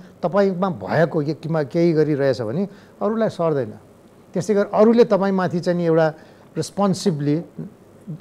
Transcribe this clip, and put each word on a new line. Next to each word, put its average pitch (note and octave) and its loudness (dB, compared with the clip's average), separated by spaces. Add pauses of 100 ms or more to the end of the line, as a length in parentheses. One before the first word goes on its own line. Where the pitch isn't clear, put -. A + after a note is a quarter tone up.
(240)
तपाईँमा F#3+ 0
भएको C3+ -2
के-, D3 -4
केमा D#3 -4
केही E3+ 0
गरिरहेछ C#3+ 0
भने D3 -4 (340)
अरूलाई A3 -2
सर्दैन। C#3+ -2 (600)
त्यसै F#3+ -2
गरी G3+ 0
अरूले A3+ 6
तपाईँमाथि F#3 0
चाहिँ F3 -2
नि F3 -2
एउटा D#3+ 4 (480)
रेस्पोन्सिभली D#3 -2 (840)